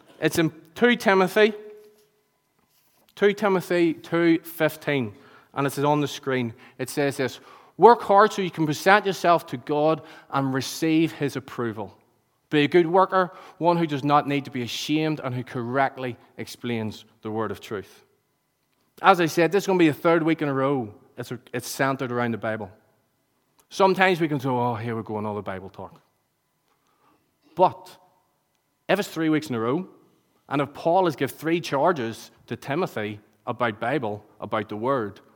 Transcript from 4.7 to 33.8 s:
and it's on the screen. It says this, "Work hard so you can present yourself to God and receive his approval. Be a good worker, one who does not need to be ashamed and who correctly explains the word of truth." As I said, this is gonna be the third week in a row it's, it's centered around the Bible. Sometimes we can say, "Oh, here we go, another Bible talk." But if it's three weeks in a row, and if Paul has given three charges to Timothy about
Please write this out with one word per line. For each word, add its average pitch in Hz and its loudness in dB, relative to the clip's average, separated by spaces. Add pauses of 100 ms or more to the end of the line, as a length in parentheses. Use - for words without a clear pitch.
and 139 -2
it's 135 -4
on 147 2
the 139 -2
screen. 127 -4 (240)
It 131 -6
says 143 -2
this, 127 -4 (360)
"Work 220 8
hard 202 4
so 202 -4
you 180 -2
can 160 -2
present 190 2
yourself 175 0
to - -8
God 147 0 (280)
and 135 0
receive 160 0
his 143 -6
approval. 113 -8 (540)
Be 147 4
a 139 2
good 175 6
worker, 185 2 (280)
one 170 2
who 170 0
does 143 -4
not 147 4
need 139 -2
to 131 -16
be 123 -6
ashamed 151 -4
and 127 -6
who 123 -6
correctly 127 -4 (200)
explains 113 -8 (180)
the 110 -8
word 107 -4
of 98 -8
truth." - -12 (960)
As 180 4
I 170 4
said, 160 2
this 196 0
is - -4
gonna 190 2
be 170 6
the 143 2
third 165 2
week 160 0
in 151 -2
a 139 -2
row 135 -2 (240)
it's, 120 -12 (200)
it's 127 -8
centered 135 -2
around 120 -2
the 110 -6
Bible. 107 -6 (1000)
Sometimes 190 2
we 165 0
can 143 -2
say, 135 -4
"Oh, 123 0
here 113 -6
we 113 -6
go, 107 -6
another 104 -6
Bible 95 -10
talk." 90 -18 (1500)
But - 0 (920)
if 196 2
it's 208 -6
three 160 -4
weeks 156 0
in 127 -4
a 113 -2
row, 143 -2 (600)
and 143 -2
if 131 -6
Paul 180 0
has 160 -2
given 135 -4
three 165 -2
charges 139 -2 (160)
to 120 -6
Timothy 113 -6 (260)
about 113 -2